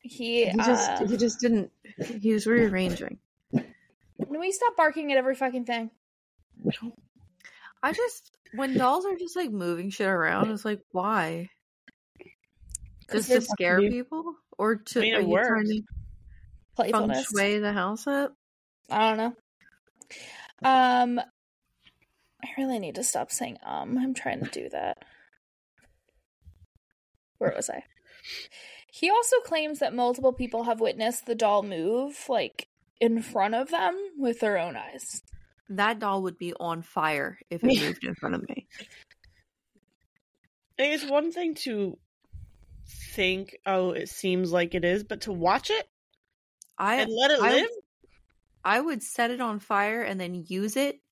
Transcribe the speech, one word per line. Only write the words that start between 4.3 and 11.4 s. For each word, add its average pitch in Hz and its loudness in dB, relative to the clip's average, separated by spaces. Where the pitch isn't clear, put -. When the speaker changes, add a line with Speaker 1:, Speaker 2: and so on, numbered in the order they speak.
Speaker 1:
we 381 -2
stop 466 2
barking 302 2
at 269 6
every 262 2
fucking 254 -2
thing? 233 -4
Speaker 2:
I 294 0
just, 466 -6
when 262 -2
dolls 269 2
are 392 -2
just, 339 -8
like, 339 -2
moving 180 -2
shit 196 -2
around, 190 2
it's 208 -6
like, 208 -2
why? 180 -2